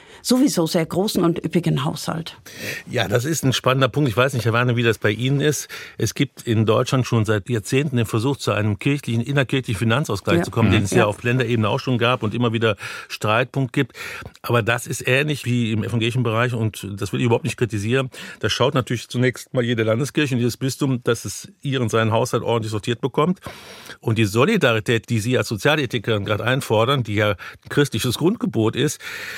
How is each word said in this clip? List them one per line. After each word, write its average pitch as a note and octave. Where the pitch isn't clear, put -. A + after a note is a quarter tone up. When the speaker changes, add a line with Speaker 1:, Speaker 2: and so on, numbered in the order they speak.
Speaker 1:
sowieso A#3
sehr E3
großen F3+
und E3
üppigen D#3+
Haushalt. E3
Speaker 2:
Ja, A#2
das B2
ist D#3
ein C3
spannender C3
Punkt. C#3+
Ich G#2
weiß C3
nicht, A#2
Herr A2+
Werner, A#2+
wie A#2+
das A2+
bei A2
Ihnen C3
ist. D3+
Es -
gibt -
in A2
Deutschland A#2+
schon A2+
seit G#2
Jahrzehnten C3
den A#2
Versuch, B2
zu -
einem G#2
kirchlichen, B2+
innerkirchlichen C3
Finanzausgleich A2
Speaker 1:
Ja. E2+
Speaker 2:
zu -
kommen, A2
den G#2
es G2+
ja -
Speaker 1:
Ja. A2+
Speaker 2:
auf G#2
Länderebene A#2+
auch C3
schon B2+
gab A#2+
und G#2
immer A#2+
wieder A2+
Streitpunkt B2
gibt. C#3
Aber A#2+
das A#2
ist -
ähnlich C#3
wie A#2+
im G#2+
evangelischen A#2+
Bereich A#2
und A2
das -
will C#3+
ich B2+
überhaupt A2+
nicht -
kritisieren. A#2
Da G#2+
schaut C#3
natürlich B2
zunächst B2+
mal B2+
jede A#2+
Landeskirche B2+
und A#2+
jedes A#2+
Bistum, C3
dass A#2+
es -
ihren, C3
seinen A2+
Haushalt A#2+
ordentlich A2
sortiert A2
bekommt. D3+
Und A2
die A2+
Solidarität, A#2+
die A#2
Sie A#2+
als A2
Sozialethikerin A#2+
gerade G#2
einfordern, B2+
die G#2+
ja G#2+
ein F#2+
christliches B2+
Grundgebot D3
ist, C#3+